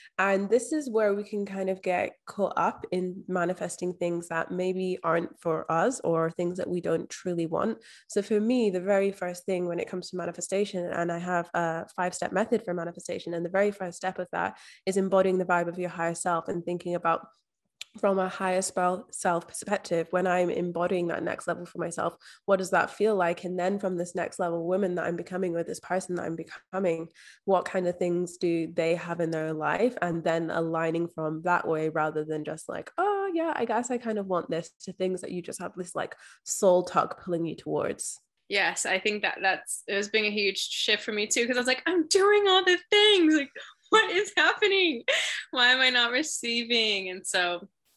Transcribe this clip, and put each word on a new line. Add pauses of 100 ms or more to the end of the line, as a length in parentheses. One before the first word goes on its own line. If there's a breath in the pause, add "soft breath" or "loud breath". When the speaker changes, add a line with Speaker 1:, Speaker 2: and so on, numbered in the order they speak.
(180 loud breath)
Speaker 1:
And
this
is
where
we
can
kind
of
get (140)
caught
up
in
manifesting
things
that
maybe
aren't
for
us
or
things
that
we
don't
truly
want. (300 loud breath)
So
for
me,
the
very
first
thing
when
it
comes
to
manifestation,
and
I
have
a (100)
five-step
method
for
manifestation,
and
the
very
first
step
of
that (260 loud breath)
is
embodying
the
vibe
of
your
higher
self
and
thinking
about (720)
from
a
higher
spel-,
self
perspective,
when
I'm
embodying
that
next
level
for
myself, (300 loud breath)
what
does
that
feel
like?
And
then
from
this
next
level
woman
that
I'm
becoming,
or
this
person
that
I'm
becoming, (360 loud breath)
what
kind
of
things
do
they
have
in
their
life?
And
then
aligning
from
that
way
rather
than
just
like,
"Oh
yeah,
I
guess
I
kind
of
want
this," (140)
to
things
that
you
just
have
this,
like, (280 loud breath)
soul
tug
pulling
you
towards. (300)
Speaker 2:
Yes,
I
think
that
that's,
it
has
been
a
huge
shift
for
me
too,
'cause
I
was
like,
"I'm
doing
all
the (120)
things,
like, (400 loud breath)
what
is
happening? (460 loud breath)
Why
am
I
not
receiving?"
And
so, (280)